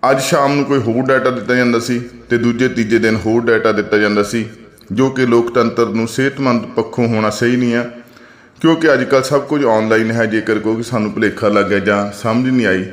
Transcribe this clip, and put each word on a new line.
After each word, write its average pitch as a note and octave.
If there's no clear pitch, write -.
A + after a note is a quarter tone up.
ਅੱਜ C3+
ਸ਼ਾਮ C#3+
ਨੂੰ C#3+
ਕੋਈ C#3
ਹੋਰ A#2
ਡਾਟਾ C3
ਦਿੱਤਾ A#2+
ਜਾਂਦਾ A#2+
ਸੀ A#2+
ਤੇ A#2+
ਦੂਜੇ A#2+
ਤੀਜੇ A#2
ਦਿਨ A2
ਹੋਰ A#2
ਡਾਟਾ A2
ਦਿੱਤਾ G#2
ਜਾਂਦਾ G#2
ਸੀ, G#2+
ਜੋ B2+
ਕਿ B2+
ਲੋਕਤੰਤਰ A#2
ਨੂੰ A2+
ਸਿਹਤਮੰਦ C3+
ਪੱਖੋਂ A#2
ਹੋਣਾ G#2+
ਸਹੀ A#2+
ਨਹੀਂ A#2+
ਆ, A#2+
ਕਿਉਂਕਿ D#3+
ਅੱਜ B2+
ਕੱਲ੍ਹ B2+
ਸਭ C#3
ਕੁਝ C#3+
ਆਨਲਾਈਨ A2
ਹੈ। A2+
ਜੇਕਰ G#2+
ਕੋਈ A2
ਸਾਨੂੰ G#2+
ਭੁਲੇਖਾ G#2+
ਲੱਗ G#2
ਗਿਆ G2+
ਜਾਂ G2+
ਸਮਝ A#2+
ਨਹੀਂ B2+
ਆਈ F#2+